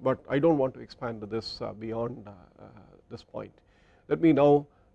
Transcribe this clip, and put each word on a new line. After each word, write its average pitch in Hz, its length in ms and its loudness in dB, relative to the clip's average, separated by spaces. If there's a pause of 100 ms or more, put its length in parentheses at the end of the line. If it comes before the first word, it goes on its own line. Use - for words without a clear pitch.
but 131 160 0 (120)
I - 100 0
don't 165 180 4
want 131 180 -2
to 127 40 -18
expand 117 440 -12
this, 107 380 -10
uh, 107 120 -8
beyond, 113 520 -8
uh, 104 60 -18 (320)
uh, 107 40 -20 (420)
this 117 120 -16
point. 107 300 -14 (560)
Let 156 140 -2
me 165 100 6
now, 147 340 6 (300)